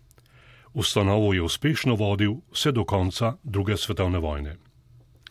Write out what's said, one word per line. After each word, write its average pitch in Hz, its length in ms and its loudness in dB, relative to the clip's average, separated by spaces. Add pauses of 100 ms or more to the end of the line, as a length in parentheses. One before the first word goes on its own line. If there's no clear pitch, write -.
(760)
Ustanovo 104 600 2
je 90 80 2
uspešno 131 520 0
vodil 101 400 2 (180)
vse - 200 0
do 113 120 0
konca 98 580 0
druge 98 340 -2
svetovne 90 420 -2
vojne. 76 380 -4 (760)